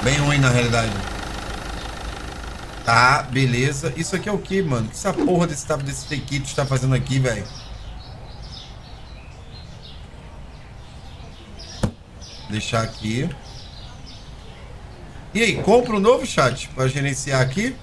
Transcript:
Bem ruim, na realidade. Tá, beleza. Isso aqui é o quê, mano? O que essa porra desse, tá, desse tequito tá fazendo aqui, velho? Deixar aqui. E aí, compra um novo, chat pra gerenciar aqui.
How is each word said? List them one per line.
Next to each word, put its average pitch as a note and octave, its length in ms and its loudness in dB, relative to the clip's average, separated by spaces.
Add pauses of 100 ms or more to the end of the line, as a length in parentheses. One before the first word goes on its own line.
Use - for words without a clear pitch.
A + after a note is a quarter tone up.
Bem C3 140 4
ruim, C#3+ 220 4
na C3+ 100 8
realidade. A#2 420 4 (1900)
Tá, B2 380 8
beleza. C3+ 720 2
Isso E3 200 -2
aqui F3 120 0
é G#3 40 0
o G3 80 2
quê, G3 220 0
mano? B2 260 2
O - 20 -4
que - 60 -12
essa F#3+ 180 -2
porra F3 340 4
desse, D3 180 -4
tá, D#3 100 2
desse C#3 320 -4
tequito C3+ 480 -4
tá C#3+ 100 2
fazendo C3 300 4
aqui, C3 240 2
velho? A2+ 260 2 (4000)
Deixar G#2+ 320 0
aqui. A2+ 480 0 (2000)
E G#3 80 4
aí, G#3 200 4
compra A#3 340 6
um G3+ 40 4
novo, B3+ 260 6
chat C3+ 440 4
pra C3 180 2
gerenciar C#3 520 2
aqui. G3+ 440 2